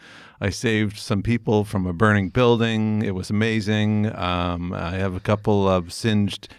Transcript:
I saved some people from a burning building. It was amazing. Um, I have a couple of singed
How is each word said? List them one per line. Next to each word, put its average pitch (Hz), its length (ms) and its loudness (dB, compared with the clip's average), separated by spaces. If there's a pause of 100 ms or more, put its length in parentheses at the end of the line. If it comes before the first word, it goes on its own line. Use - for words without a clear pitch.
(420)
I 101 80 0
saved 107 480 -2
some 101 240 -4
people 107 420 0
from 101 220 -2
a 90 80 -2
burning 101 360 2
building. 113 760 2
It 101 100 -2
was 92 160 -6
amazing. 107 880 0
Um, 87 560 -2
I 92 200 -6
have 95 220 -2
a 95 40 -6
couple 104 500 2
of 90 240 0
singed 104 540 0 (120)